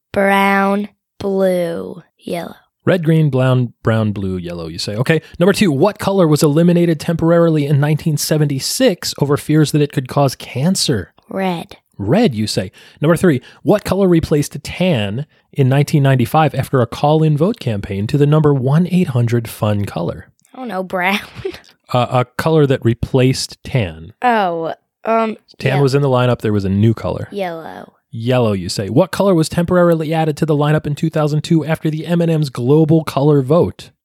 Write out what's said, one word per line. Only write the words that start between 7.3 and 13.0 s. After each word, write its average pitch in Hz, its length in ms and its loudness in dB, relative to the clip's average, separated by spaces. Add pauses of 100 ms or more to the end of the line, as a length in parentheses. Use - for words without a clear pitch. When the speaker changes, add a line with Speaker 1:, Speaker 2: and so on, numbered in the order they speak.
Speaker 2:
in 139 160 2
nineteen 151 380 0
seventy-six 151 1000 -2
over 143 200 0
fears 151 340 2
that 151 80 2
it 143 120 0
could 131 160 -4
cause 139 280 0
cancer? 139 800 -4 (160)
Speaker 1:
Red. 185 480 -8 (200)
Speaker 2:
Red, 147 360 0
you 107 140 -2
say. 95 240 -6 (280)